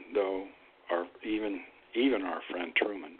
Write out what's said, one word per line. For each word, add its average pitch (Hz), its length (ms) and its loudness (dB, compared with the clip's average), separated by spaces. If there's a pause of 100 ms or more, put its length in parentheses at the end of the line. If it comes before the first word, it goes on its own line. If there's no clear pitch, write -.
(140)
though 98 320 2 (460)
our, 85 140 0 (200)
even, 107 360 0 (340)
even 120 280 4
our - 180 -4 (100)
friend 82 240 -4
Truman 95 440 0